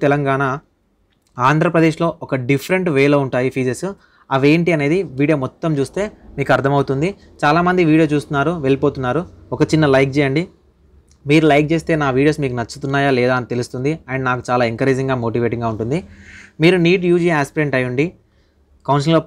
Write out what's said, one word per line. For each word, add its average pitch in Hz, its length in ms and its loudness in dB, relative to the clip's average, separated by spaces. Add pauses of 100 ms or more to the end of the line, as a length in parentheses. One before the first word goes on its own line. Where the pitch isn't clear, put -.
తెలంగాణ, 139 360 0 (960)
ఆంధ్రప్రదేశ్లో 165 720 2 (180)
ఒక - 80 -4 (160)
డిఫరెంట్ 180 480 -2
వేలో 143 280 4
ఉంటాయి 127 220 -2 (100)
ఫీజెస్. 127 280 -4 (480)
అవేంటి 156 400 4
అనేది 147 200 0 (220)
వీడియో 147 240 2
మొత్తం 143 380 -4
చూస్తే 160 240 -4 (340)
మీకు 139 160 -2
అర్థమవుతుంది. 139 560 0 (320)
చాలామంది 175 480 2
వీడియో 156 240 4
చూస్తున్నారు, 143 380 -2 (120)
వెళ్ళిపోతున్నారు. 135 580 0 (340)
ఒక 156 160 0
చిన్న 156 140 2 (100)
లైక్ 135 200 2
చేయండి. 143 280 0 (840)
మీరు 156 220 4
లైక్ 147 220 4
చేస్తే 165 180 -2 (120)
నా 143 40 0 (100)
వీడియోస్ 151 260 2
మీకు 123 160 -4
నచ్చుతున్నాయా 139 600 -2
లేదా 127 200 2
అని 117 140 -8
తెలుస్తుంది 123 380 -4 (220)
and 131 160 -4
నాకు 123 200 -2
చాలా 123 220 2
ఎంకరేజింగ్‌గా, 131 520 0
మోటివేటింగ్‌గా 117 500 -2
ఉంటుంది. 117 260 -4 (640)
మీరు 180 240 4
నీట్ 180 240 2
యూజీ 175 260 2
యాస్పిరెంట్ 143 420 -2
అయి 127 120 -2
ఉండి 135 140 -2 (800)
కౌన్సిలింగ్‌లో 143 420 2